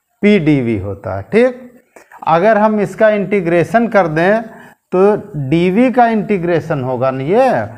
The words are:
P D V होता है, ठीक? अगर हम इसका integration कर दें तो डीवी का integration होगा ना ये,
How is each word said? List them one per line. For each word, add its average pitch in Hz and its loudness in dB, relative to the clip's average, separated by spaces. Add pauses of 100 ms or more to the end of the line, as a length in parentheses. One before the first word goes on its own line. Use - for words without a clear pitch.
(220)
P 208 4
D 151 2
V 113 -2
होता 98 -8
है, 98 -10
ठीक? - -2 (460)
अगर 185 2
हम 214 2
इसका 214 0
integration 190 0
कर 190 2
दें 180 0 (500)
तो 196 4 (340)
डीवी 185 2
का 240 2
integration 170 -2
होगा 131 -2
ना 131 -6
ये, 185 0 (120)